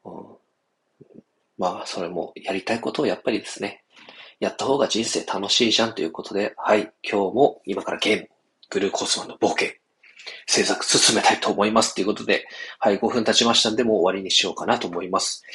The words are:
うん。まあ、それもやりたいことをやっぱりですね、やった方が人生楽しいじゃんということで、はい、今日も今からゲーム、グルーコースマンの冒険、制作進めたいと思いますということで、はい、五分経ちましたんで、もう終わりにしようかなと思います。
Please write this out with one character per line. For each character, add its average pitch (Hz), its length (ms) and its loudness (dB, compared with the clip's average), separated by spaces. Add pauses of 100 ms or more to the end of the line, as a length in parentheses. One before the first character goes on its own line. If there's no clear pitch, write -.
う 92 60 -16
ん。 - 280 -18 (1200)
ま 90 260 -2
あ、 - 20 -12
そ - 160 -8
れ 87 80 -6
も 82 260 -8
や - 180 -8
り 95 100 -4
た 113 120 -2
い 117 60 -6
こ 151 100 -4
と 156 120 -2
を - 20 2
や 92 100 0
っ - 60 -16
ぱ 123 100 -2
り 101 80 0
で - 60 -16
す - 160 -12
ね、 - 220 -10 (560)
や 98 100 0
っ - 60 -16
た - 100 -6
方 135 120 2
が 117 100 4
人 110 160 -2
生 - 220 -4
楽 98 240 -4
し 117 180 4
い 107 40 2
じ 113 100 4
ゃ 113 60 2
ん 110 80 -6
と - 60 -4
い 82 40 -2
う 82 60 -4
こ - 120 -12
と - 100 -12
で、 101 240 0
は 107 180 4
い、 101 160 0 (120)
今 101 260 0
日 - 60 -6
も 139 300 4
今 95 180 -4
か - 80 -4
ら 76 60 -4
ゲ - 160 2
ー - 80 -2
ム、 - 80 -20 (400)
グ 98 100 -2
ル 98 80 0
ー - 40 -2
コ - 140 -4
ー - 20 -4
ス - 120 0
マ - 60 -10
ン - 20 -16
の - 100 -14
冒 - 120 4
険、 - 200 -2 (760)
制 - 180 2
作 - 220 -2
進 - 300 4
め 104 60 2
た - 120 6
い - 60 -2
と - 120 0
思 101 140 2
い 107 60 2
ま 110 120 6
す - 120 -2
と 101 60 -2
い - 20 2
う - 40 0
こ 104 60 2
と - 120 -8
で、 - 220 0 (320)
は 107 120 4
い、 98 60 2
五 107 120 2
分 117 140 0
経 - 100 2
ち 117 120 4
ま 117 80 4
し - 100 4
た 110 80 2
ん 107 40 -2
で、 123 80 2
も 110 120 4
う - 20 2
終 92 180 4
わ - 20 -4
り 98 60 -6
に 92 80 -6
し - 140 2
よ 87 60 -2
う - 40 -8
か 87 100 -8
な 120 140 2
と - 80 -6
思 87 160 -6
い 90 60 -8
ま 95 100 0
す。 - 240 -6 (120)